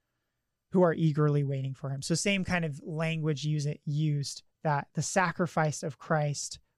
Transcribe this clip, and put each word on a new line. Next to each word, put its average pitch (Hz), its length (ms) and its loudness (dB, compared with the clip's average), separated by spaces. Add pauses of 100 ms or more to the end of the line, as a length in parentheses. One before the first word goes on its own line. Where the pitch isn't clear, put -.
(720)
who 185 100 6
are 165 120 6
eagerly 147 500 4
waiting 135 300 -4
for 135 160 -8
him." 139 100 -6
So 165 140 -2
same 196 300 0
kind 175 200 0
of 147 180 -4
language 160 600 -2
use 151 220 0
it, 151 180 -4
used, 147 580 0 (220)
that 143 300 0
the 156 80 -2
sacrifice 170 800 0
of 160 160 -8
Christ 151 600 -2 (200)